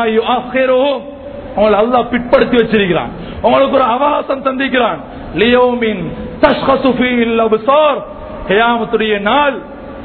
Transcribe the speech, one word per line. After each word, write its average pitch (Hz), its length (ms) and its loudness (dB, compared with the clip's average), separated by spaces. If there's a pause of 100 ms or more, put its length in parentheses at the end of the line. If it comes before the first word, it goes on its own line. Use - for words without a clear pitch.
யுஅக்கிருஹும்", 247 960 0 (540)
அவங்களை 208 220 2
அல்லாஹ் 233 320 2
பிற்படுத்தி 247 480 2
வச்சிருக்கிறான், 180 540 2 (300)
உங்களுக்கு 269 340 4
ஒரு 262 80 4
அவகாசம் 269 600 0
தந்திக்கிறான். 254 540 0 (360)
"லியௌமின் 233 680 2 (380)
தஷ்கசு 269 500 2
ஃபீஹில் 233 500 0
அப்சார்", 226 600 2 (460)
கியாமத்துடைய 220 720 0
நாள், 262 360 0 (500)